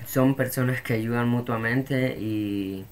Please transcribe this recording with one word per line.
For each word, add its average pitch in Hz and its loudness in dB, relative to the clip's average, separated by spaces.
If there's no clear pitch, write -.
son 135 4
personas 127 0
que - -2
ayudan 117 0
mutuamente 120 0
y 101 -2